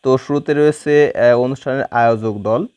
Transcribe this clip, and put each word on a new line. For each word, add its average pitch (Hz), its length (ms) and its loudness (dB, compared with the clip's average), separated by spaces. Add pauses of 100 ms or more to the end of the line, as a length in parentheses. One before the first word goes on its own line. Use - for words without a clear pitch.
তো 131 160 2
শুরুতে 147 360 -4
রয়েছে, 147 600 2
আহ, 120 200 4
অনুষ্ঠানের 131 480 -4
আয়োজক 113 540 0
দল। 113 280 -2 (100)